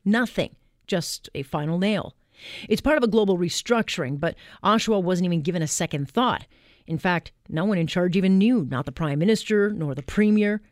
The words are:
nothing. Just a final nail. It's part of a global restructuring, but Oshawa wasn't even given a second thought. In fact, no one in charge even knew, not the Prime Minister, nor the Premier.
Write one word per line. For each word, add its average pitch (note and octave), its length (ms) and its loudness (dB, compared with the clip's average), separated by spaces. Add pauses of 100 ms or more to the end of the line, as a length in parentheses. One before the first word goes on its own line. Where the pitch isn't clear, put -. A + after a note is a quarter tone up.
nothing. G#3+ 520 0 (300)
Just - 480 -4
a C#3 80 -8
final D#3 360 -4
nail. G3 380 -2 (520)
It's G#3 120 2
part D4+ 160 2
of C4+ 80 4
a A#3 40 2
global G3 280 4
restructuring, F3 840 -2
but E3 180 -2 (280)
Oshawa G#3+ 380 2
wasn't F3+ 240 0
even E3+ 160 0
given E3+ 200 -2
a D3+ 60 -2
second D3 420 -4
thought. - 360 0 (400)
In E3 120 -6
fact, F3 320 -2 (180)
no D#3+ 180 -2
one G#3 120 0
in E3 80 0
charge F3+ 300 0
even F#3+ 220 4
knew, G#3+ 320 4
not C3+ 160 -4
the D3 60 -10
Prime D3 260 -2
Minister, G#3 520 2
nor D#3 240 -4
the C#3 80 -8
Premier. G#3 680 2